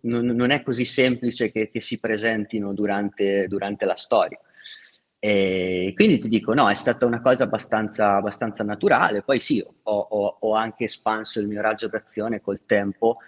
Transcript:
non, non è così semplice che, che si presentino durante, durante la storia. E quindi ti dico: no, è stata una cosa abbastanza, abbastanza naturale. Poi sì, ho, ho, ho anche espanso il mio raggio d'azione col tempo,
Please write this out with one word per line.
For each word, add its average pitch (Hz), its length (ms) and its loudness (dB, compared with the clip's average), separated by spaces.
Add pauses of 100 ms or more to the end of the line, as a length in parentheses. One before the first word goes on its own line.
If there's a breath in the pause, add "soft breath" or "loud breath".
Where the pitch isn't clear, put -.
non, 120 200 0
non 123 260 2
è 143 100 2
così 123 240 -2
semplice 123 640 0
che, 110 180 -2
che 113 120 -8
si - 180 -8
presentino 107 720 -4
durante, 98 720 0
durante 101 380 -4
la 90 100 0
storia. - 440 0 (800 loud breath)
E 95 760 0
quindi 196 240 6
ti - 80 -6
dico: 110 260 0
no, 123 160 4
è 107 60 2
stata 123 300 0
una 117 160 0
cosa 123 240 4
abbastanza, 107 720 0
abbastanza 104 480 -4
naturale. 107 600 2
Poi 135 160 2
sì, 123 220 0
ho, - 380 -4
ho, 104 400 -2
ho 107 140 0
anche 113 300 -2
espanso 110 560 -4
il 104 80 -2
mio 104 140 -6
raggio 107 260 -2
d'azione 107 540 -6
col 98 240 -6
tempo, 104 520 0 (100)